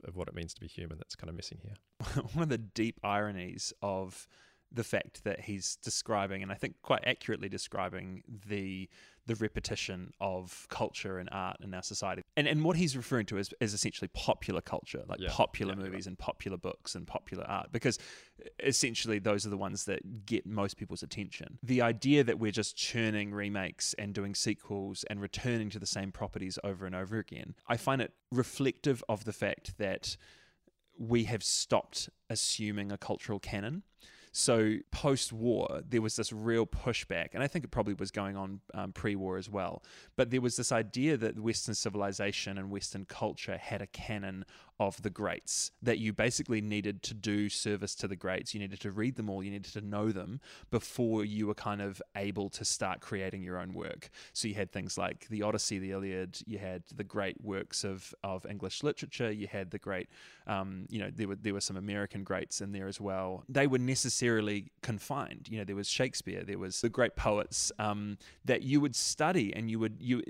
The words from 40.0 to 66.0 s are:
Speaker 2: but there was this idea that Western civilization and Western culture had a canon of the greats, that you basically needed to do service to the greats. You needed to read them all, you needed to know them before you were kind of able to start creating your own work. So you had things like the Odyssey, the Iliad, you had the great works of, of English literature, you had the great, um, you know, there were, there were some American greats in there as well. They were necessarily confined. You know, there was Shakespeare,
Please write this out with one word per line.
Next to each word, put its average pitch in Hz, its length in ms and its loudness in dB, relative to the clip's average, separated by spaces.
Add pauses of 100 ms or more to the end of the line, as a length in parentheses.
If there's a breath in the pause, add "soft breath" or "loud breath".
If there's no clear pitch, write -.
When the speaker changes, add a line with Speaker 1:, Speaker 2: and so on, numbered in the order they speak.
Speaker 2:
but 120 160 6
there 127 80 6
was 123 160 2
this 127 160 2
idea 123 460 4
that 110 200 2
Western 110 380 0
civilization 101 800 0
and 95 100 -6
Western 98 360 -4
culture - 520 -4
had 101 240 -4
a 101 60 -8
canon 98 580 -6 (360 loud breath)
of 98 220 4
the 104 80 2
greats, - 600 -2 (100)
that 117 180 4
you 110 140 2
basically 113 480 2
needed 104 440 0
to - 100 -4
do 104 340 2
service 101 460 0
to - 140 -4
the 95 80 -4
greats. 92 380 -2
You 107 40 -4
needed 98 220 -6
to 104 100 -4
read 107 240 0
them 110 160 -2
all, 98 100 -2
you 98 120 -4
needed 101 220 -8
to 107 60 -6
know 104 300 0
them 98 300 -4 (320 loud breath)
before 110 520 2
you 107 220 2
were 104 80 2
kind 104 260 -2
of 98 220 -4 (140)
able 101 340 0
to - 140 -8
start - 360 0
creating 95 440 -4
your 90 120 -4
own 90 160 -4
work. - 380 -8 (220 loud breath)
So - 160 0
you 101 60 0
had 98 180 -2
things 92 260 -4
like 92 300 -2
the 107 140 0
Odyssey, 104 360 2
the 95 140 -4
Iliad, 95 520 -4
you 107 140 -6
had 92 240 -6 (100)
the 104 120 -6
great 98 360 -4
works - 440 -4
of, 95 280 -6 (120)
of 95 220 -4
English 95 360 -4
literature, - 480 0
you 104 160 -2
had 95 240 -6
the 104 80 -6
great, 95 300 -4 (400 loud breath)
um, 95 420 -2
you 110 80 -2
know, 98 160 -2
there 110 140 -2
were, 98 80 -2
there 104 180 0
were 98 60 0
some 95 160 -2
American 101 480 -2
greats 92 360 -2
in 101 120 -6
there 95 160 -4
as 98 120 -6
well. 95 480 -2
They 139 200 6
were 131 100 6
necessarily 117 920 4 (100)
confined. - 640 -4
You 110 100 -4
know, 104 60 -2
there 98 120 -4
was 101 120 -2
Shakespeare, 95 540 0